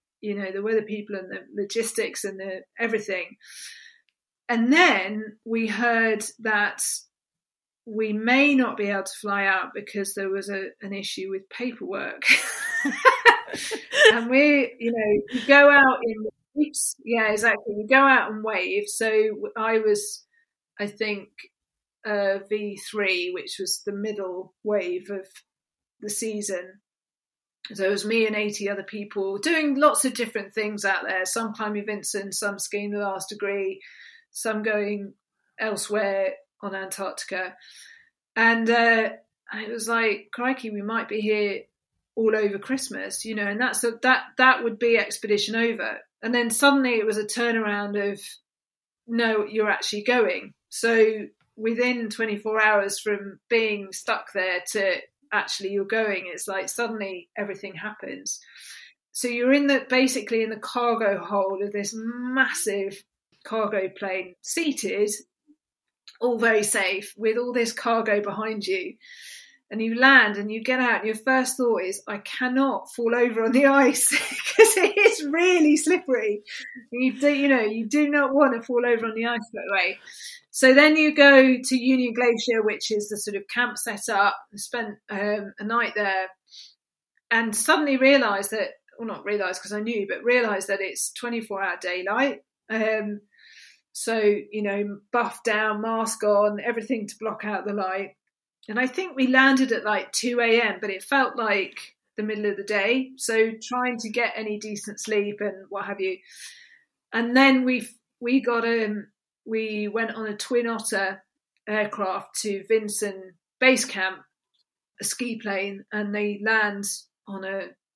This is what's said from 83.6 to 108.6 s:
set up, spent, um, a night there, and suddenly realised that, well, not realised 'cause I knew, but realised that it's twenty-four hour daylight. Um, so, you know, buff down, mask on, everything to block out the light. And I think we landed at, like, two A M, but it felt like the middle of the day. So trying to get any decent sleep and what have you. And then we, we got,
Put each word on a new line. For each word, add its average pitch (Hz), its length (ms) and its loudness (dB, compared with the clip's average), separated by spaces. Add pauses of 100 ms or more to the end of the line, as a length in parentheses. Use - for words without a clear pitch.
set 208 320 -6
up, 202 300 2 (160)
spent, 208 440 -8 (120)
um, 202 480 -4
a 208 60 -10
night 226 320 0
there, 190 320 0 (1040)
and 226 220 2
suddenly 294 420 2
realised 247 560 4
that, 214 220 -4 (240)
well, 226 100 -8
not 190 160 -10
realised 190 360 -2
'cause 202 120 -12
I 208 80 -4
knew, 214 280 -4
but 180 140 -6
realised 226 460 2
that 196 120 -2
it's - 320 -4
twenty-four 226 480 -6
hour 180 200 -4
daylight. 196 640 -2 (260)
Um, 220 520 -2 (680)
so, - 300 -4
you 208 420 0
know, 202 380 -4 (100)
buff 233 320 -2
down, 214 380 0
mask 226 420 -2
on, 208 380 4
everything 220 480 -4
to - 100 -14
block 214 260 -8
out 208 220 -4
the 202 60 -4
light. 190 400 -4 (560)
And 214 120 -2
I 262 80 2
think 349 260 -6
we 262 140 2
landed 262 420 6
at, 196 140 -2
like, 208 260 -2
two 240 300 -2
A 233 200 4
M, 202 200 -2
but 208 100 -4
it 185 140 -8
felt 269 320 0
like 208 580 -4 (220)
the 214 80 -4
middle 208 220 -4
of 196 100 -2
the 196 80 -10
day. 214 520 0
So 226 360 2 (100)
trying 247 360 -4
to 226 120 -10
get 226 240 -2
any 214 240 -6
decent 208 400 -10
sleep 208 420 -2
and 196 280 -6
what 196 160 -8
have 196 160 -8
you. 190 180 -4 (920)
And 233 240 0
then 262 280 6
we, 254 240 0 (300)
we 247 220 2
got, 233 260 0